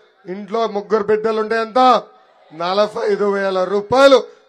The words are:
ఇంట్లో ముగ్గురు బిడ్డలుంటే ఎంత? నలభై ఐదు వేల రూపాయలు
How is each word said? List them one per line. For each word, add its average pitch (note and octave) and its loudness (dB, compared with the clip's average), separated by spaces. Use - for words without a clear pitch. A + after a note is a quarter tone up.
ఇంట్లో G#3 -6
ముగ్గురు G3+ -4
బిడ్డలుంటే A3 -2
ఎంత? A3+ 2
నలభై G#3 -2
ఐదు G3+ 0
వేల G3 -2
రూపాయలు A#3 4